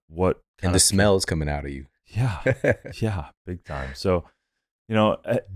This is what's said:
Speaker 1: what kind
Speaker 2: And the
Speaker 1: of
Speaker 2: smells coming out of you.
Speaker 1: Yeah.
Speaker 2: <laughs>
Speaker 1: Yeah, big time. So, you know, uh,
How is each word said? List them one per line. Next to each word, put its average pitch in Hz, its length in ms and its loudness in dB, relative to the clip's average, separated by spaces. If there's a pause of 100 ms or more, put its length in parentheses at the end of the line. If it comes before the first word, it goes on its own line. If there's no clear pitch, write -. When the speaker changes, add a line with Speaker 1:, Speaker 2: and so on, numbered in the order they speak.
Speaker 1:
what 82 280 0 (220)
kind 92 100 -2
Speaker 2:
And 87 60 2
the - 20 4
Speaker 1:
of 90 60 4
Speaker 2:
smells 98 440 4
coming 76 220 -2
out 73 180 -4
of 71 40 -8
you. 69 160 -10 (200)
Speaker 1:
Yeah. 117 340 -4 (460)
Speaker 2:
<laughs> - 140 -14
Speaker 1:
Yeah, 101 280 -2 (160)
big 90 200 -10
time. 67 300 -8
So, 90 300 0 (640)
you 110 60 -2
know, 107 320 4
uh, 117 120 0 (180)